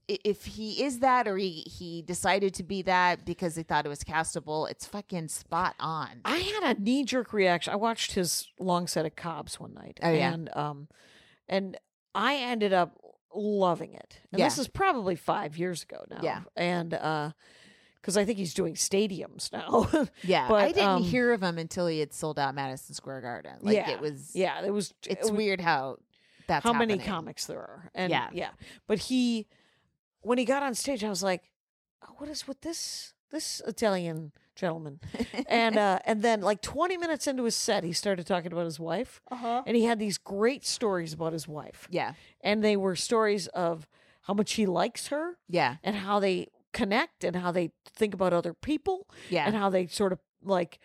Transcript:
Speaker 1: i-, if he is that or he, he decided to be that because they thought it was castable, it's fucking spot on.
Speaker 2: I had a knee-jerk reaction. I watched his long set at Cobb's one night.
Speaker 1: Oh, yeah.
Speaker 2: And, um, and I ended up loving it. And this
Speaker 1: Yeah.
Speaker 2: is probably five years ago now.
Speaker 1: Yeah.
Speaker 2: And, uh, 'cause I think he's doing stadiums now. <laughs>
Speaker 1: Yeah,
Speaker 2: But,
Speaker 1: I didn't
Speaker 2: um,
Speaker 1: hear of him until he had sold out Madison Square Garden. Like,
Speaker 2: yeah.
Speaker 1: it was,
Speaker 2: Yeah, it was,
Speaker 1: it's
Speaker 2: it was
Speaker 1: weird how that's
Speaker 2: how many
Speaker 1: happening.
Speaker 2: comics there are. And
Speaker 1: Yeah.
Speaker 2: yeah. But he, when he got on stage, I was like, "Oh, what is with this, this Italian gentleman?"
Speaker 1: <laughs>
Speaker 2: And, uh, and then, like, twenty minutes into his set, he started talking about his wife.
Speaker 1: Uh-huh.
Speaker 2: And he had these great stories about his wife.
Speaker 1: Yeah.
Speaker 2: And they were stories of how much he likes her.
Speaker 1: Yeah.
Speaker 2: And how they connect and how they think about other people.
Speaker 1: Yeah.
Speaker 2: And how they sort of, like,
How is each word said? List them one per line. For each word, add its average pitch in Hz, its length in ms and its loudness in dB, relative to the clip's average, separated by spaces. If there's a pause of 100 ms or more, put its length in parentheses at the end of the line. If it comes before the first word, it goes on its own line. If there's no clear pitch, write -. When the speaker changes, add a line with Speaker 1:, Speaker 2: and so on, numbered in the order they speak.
(100)
Speaker 1:
i-, 196 140 -2
if 208 220 0
he 214 360 -4
is 262 180 -2
that 247 280 6
or 196 80 0
he, 185 300 -2
he 170 360 -10
decided 185 520 2
to - 80 -8
be 185 200 -4
that 180 440 4
because 170 280 -2
they 165 80 -6
thought 156 220 2
it 147 60 -6
was 143 120 -8
castable, 156 680 -2
it's - 160 -12
fucking 180 420 -8
spot - 500 -2
on. 147 460 -6
Speaker 2:
I 285 140 0
had 370 380 0
a 208 40 -4
knee-jerk 247 540 0
reaction. 185 380 4
I 202 40 0
watched 226 360 -2
his - 360 0 (100)
long 175 280 0
set 160 180 0
at 156 120 -6
Cobb's 160 440 -10
one 170 140 -14
night. - 280 -18
Speaker 1:
Oh, 170 80 4
yeah. 143 220 4
Speaker 2:
And, 165 240 -8
um, 147 320 -6 (600)
and 190 280 -2 (380)
I 240 220 2
ended 240 360 0
up 185 240 4 (380)
loving 196 580 2
it. - 280 -20 (120)
And 185 80 2
this 160 160 4
Speaker 1:
Yeah. 277 60 0
Speaker 2:
is 240 60 -4
probably 254 460 2
five 165 440 -2
years 175 240 -4
ago - 280 -14
now. - 120 -12
Speaker 1:
Yeah. 156 180 -2 (160)
Speaker 2:
And, 170 380 -2
uh, 151 380 -2 (680)
'cause 185 160 0
I 208 80 6
think 202 140 0
he's 180 160 -4
doing 170 200 -2
stadiums - 800 -2
now. - 340 2 (300)
<laughs> - 60 -20
Speaker 1:
Yeah, 165 260 4
Speaker 2:
But, 208 160 6
Speaker 1:
I 294 80 4
didn't 392 160 4
Speaker 2:
um, 269 140 4
Speaker 1:
hear 240 320 4
of 196 80 -2
him 175 160 0
until 165 300 -2
he 160 100 0
had 151 160 -2
sold 156 240 -4
out 135 160 0
Madison 135 400 -6
Square 135 260 -12
Garden. 117 400 -10
Like, 208 160 4
Speaker 2:
yeah. 165 140 2
Speaker 1:
it 120 100 -4
was, 147 340 -6
Speaker 2:
Yeah, 165 300 0
it 196 60 -2
was, 202 240 -2 (120)
Speaker 1:
it's 202 220 -2
Speaker 2:
it - 20 0
was - 20 0
Speaker 1:
weird 208 280 2
how 143 380 2 (480)
that's 170 180 2
Speaker 2:
how 233 80 6
many 233 220 4
Speaker 1:
happening. 175 120 -2
Speaker 2:
comics 165 400 -6
there - 120 -8
are. - 360 -16
And 180 160 -2
Speaker 1:
Yeah. 135 220 0
Speaker 2:
yeah. - 180 -6 (360)
But 208 140 2
he, 240 460 0 (760)
when 240 160 0
he 254 80 2
got 269 160 2
on 269 120 -2
stage, 226 300 -2
I 214 60 -2
was 190 120 -4
like, 185 280 -2 (520)
"Oh, - 140 -20
what 294 140 -12
is 285 180 -10
with 269 140 -10
this, - 500 -8 (180)
this - 360 -6
Italian 175 640 -2 (240)
gentleman?" 165 440 -6 (240)
Speaker 1:
<laughs> 247 220 -6
Speaker 2:
And, 226 300 4
uh, 202 300 4
and 214 160 2
then, 226 180 4
like, 196 220 2
twenty 349 340 0
minutes 339 300 -2
into 262 180 0
his 233 120 0
set, - 280 0
he 190 80 -4
started 180 340 -2
talking 175 260 -2
about 170 120 -2
his 160 160 -6
wife. 170 400 -4 (100)
Speaker 1:
Uh-huh. 240 360 -2
Speaker 2:
And 220 100 4
he 226 80 6
had 233 140 2
these 202 180 -2
great 214 480 0
stories 180 480 0
about 165 220 -4
his 160 120 -6
wife. 151 440 -14
Speaker 1:
Yeah. 170 240 -2 (260)
Speaker 2:
And 208 240 2
they 214 140 6
were 190 180 0
stories 208 520 2
of 165 380 -2 (360)
how - 100 -4
much 202 220 0
he 220 100 2
likes 185 440 0
her. 330 280 -4 (140)
Speaker 1:
Yeah. 151 340 2
Speaker 2:
And 208 120 -2
how 202 220 0
they 190 300 0 (240)
connect 233 520 0
and 175 120 0
how 180 140 -2
they 175 220 0 (220)
think 208 200 0
about 185 180 2
other 170 220 0
people. 226 520 -2 (220)
Speaker 1:
Yeah. 170 180 0
Speaker 2:
And 214 80 2
how 202 140 2
they 185 180 2
sort 190 280 0
of, - 40 -6 (240)
like, 180 420 0